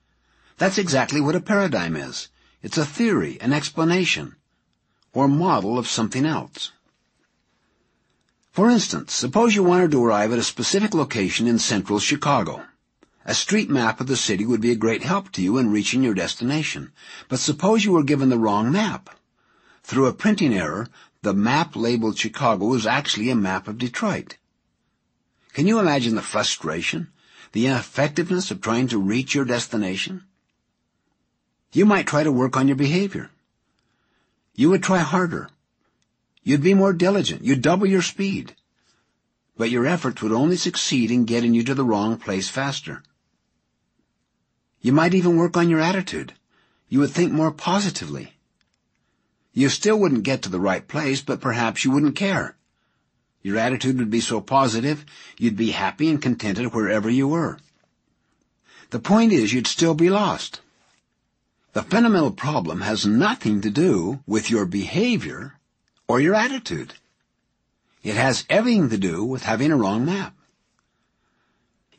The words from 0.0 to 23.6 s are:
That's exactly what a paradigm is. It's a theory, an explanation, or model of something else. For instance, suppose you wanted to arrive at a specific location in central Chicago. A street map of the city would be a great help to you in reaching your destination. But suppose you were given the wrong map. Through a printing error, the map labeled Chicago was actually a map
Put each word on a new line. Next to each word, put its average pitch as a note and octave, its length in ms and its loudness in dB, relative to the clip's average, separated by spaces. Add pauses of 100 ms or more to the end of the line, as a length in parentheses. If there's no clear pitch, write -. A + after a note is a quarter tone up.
That's F#3+ 200 0
exactly C#3 420 0
what D3+ 160 2
a F3+ 60 -2
paradigm C3 560 0
is. C2+ 320 -12 (340)
It's - 140 -8
a D3+ 80 0
theory, D3 560 -2
an A#2+ 100 0
explanation, E3 840 -2 (760)
or C3+ 160 2
model C#3 500 2
of A#2+ 100 -2
something A#2 380 -2
else. - 460 -6 (1800)
For G#3 160 4
instance, - 440 0
suppose G#3 400 2
you G3+ 100 4
wanted F3+ 280 4
to B2 140 4
arrive G#2+ 260 2
at A#2+ 80 0
a A2+ 40 0
specific G3+ 500 -2
location A2+ 520 -2
in A#2+ 140 2
central G#2 400 -2
Chicago. A2 640 -2 (600)
A A2 80 -4
street - 360 -2
map A#2+ 300 0
of B2+ 80 -6
the C3 80 0
city G#2 300 -2
would A#2 160 0
be A#2+ 100 2
a A#2+ 60 0
great A2 260 0
help F#3+ 280 -4
to F#2+ 100 -6
you F#2+ 160 2
in A#2 140 2
reaching G#2+ 320 0
your A#2 100 2
destination. C3+ 800 -4 (340)
But B2+ 120 -4
suppose G3 440 2
you G#3 80 2
were E3 120 4
given C#3 260 2
the B2 80 4
wrong A2 340 2
map. G3+ 380 -2 (760)
Through C3+ 220 0
a A#2+ 80 2
printing D3+ 400 2
error, F2+ 340 -4 (340)
the G2+ 120 0
map B2+ 420 0
labeled A2+ 420 -2
Chicago A2 500 -2
was A#2+ 180 0
actually A#2+ 440 -2
a B2+ 60 0
map F#2+ 320 -2